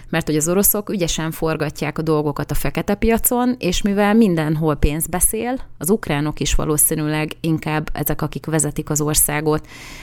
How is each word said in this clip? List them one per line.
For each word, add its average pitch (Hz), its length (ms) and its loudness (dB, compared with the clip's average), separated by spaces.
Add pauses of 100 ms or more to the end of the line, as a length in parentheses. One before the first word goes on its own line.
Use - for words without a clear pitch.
mert 135 180 -2
hogy 151 100 0
az 156 120 0
oroszok 202 420 2
ügyesen 165 400 -2
forgatják 156 680 -4
a 165 40 -2
dolgokat 151 480 0
a 147 40 0
fekete - 400 0
piacon, 240 640 2
és 175 240 0
mivel 202 320 2
mindenhol 160 600 4
pénz 151 320 2
beszél, 226 520 -2 (200)
az 151 120 -2
ukránok 151 500 0
is 147 140 0
valószínűleg 156 880 0
inkább 156 520 0
ezek, - 300 -2
akik 151 240 -6
vezetik 151 440 -2
az 151 100 0
országot, 151 680 0 (360)